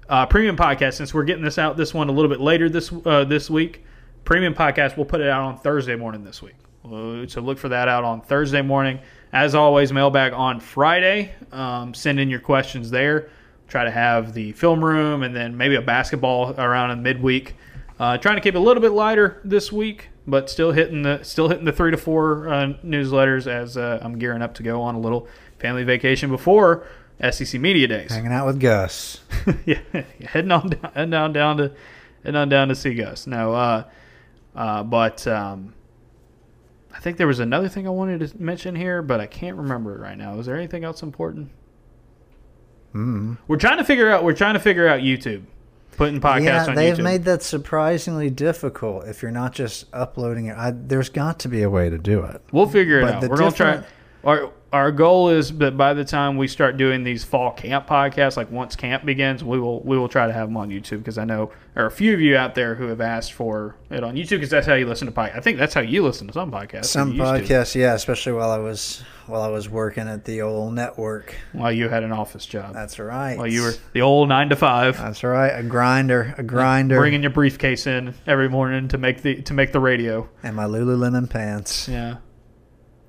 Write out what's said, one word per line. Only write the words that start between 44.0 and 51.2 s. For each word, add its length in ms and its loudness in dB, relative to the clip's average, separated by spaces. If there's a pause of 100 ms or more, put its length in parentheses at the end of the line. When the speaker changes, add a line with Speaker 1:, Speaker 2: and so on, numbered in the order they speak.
Speaker 1:
out, 140 4
we're 80 4
trying 220 2
to 60 0
figure 280 4
out 120 4
YouTube. 420 -2 (540)
Putting 240 0
podcasts 240 4
Speaker 2:
Yeah, 240 4
Speaker 1:
on 80 -2
Speaker 2:
they've 200 4
Speaker 1:
YouTube. 60 -2
Speaker 2:
made 220 0
that 180 2
surprisingly 880 -2
difficult 760 -4
if 160 -12
you're 100 -8
not 220 -4
just 380 -8
uploading 540 -6
it. 100 -8
I, 160 -4
there's 360 -2
got 320 -4